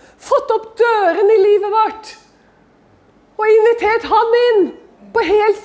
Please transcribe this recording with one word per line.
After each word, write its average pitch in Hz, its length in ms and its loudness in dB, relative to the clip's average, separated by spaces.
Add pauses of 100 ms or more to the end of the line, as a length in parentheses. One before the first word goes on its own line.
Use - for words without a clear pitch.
(180)
fått - 400 -2
opp - 140 -14 (100)
dørene 415 560 2
i 381 60 2
livet 415 260 0
vårt, 440 420 -4 (1300)
og 427 80 -4
invitert 440 640 2
han 453 320 0
inn 440 260 2 (460)
på 427 160 -2
helt 415 360 0